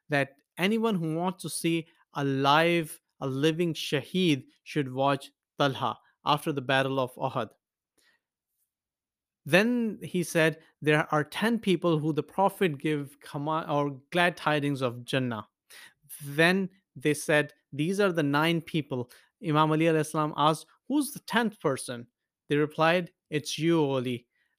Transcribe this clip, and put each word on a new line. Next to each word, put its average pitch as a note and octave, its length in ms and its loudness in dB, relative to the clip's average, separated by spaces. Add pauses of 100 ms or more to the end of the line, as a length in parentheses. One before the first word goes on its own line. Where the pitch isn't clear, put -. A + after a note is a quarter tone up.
that C#3 260 0 (220)
anyone A3 380 0
who D#3+ 200 -2
wants F3+ 260 -4
to D#3 80 -10
see E3 380 -2 (260)
a C#3+ 100 -4
live, D3+ 800 2 (180)
a C#3 80 -6
living D#3+ 460 0
shaheed D3+ 720 0 (180)
should C3 300 -4
watch C#3 380 0 (260)
Talha C3 400 0 (260)
after D3 300 0
the C#3 80 -2
Battle C3+ 380 2
of B2+ 160 -2
Uhud. B2+ 340 -4 (2000)
Then A3 580 2
he F3 200 -2
said, D#3+ 380 0 (200)
"There D3+ 300 2
are D3+ 120 2
ten A3+ 360 -2
people F3 400 2
who D#3 140 -2
the D3 100 -2
Prophet F#3+ 540 -2
give D3 440 -4
command D#3 500 -6
or C#3+ 280 -2 (120)
glad F3 260 2
tidings C#3+ 440 0
of A#2+ 220 -4
Jannah." A#2+ 440 -4 (760)
Then E3+ 460 2 (260)
they D3 180 0
said, D3 400 0 (200)
"These E3 260 -2
are G3 140 4
the E3 100 0
nine D#3 380 2
people." C3+ 500 -4 (340)
Imam D#3 260 4
Ali D#3 140 2
alayhi D#3 200 2
salam D#3 320 -4
asked, D3+ 280 2 (220)
"Who's C4+ 240 -2
the - 80 -14
tenth - 400 -2
person?" B2 480 -6 (400)
They D3 100 0
replied, D#3+ 540 0 (180)
"It's - 280 -6
you, E3 260 2
Ali." B2+ 440 -4 (320)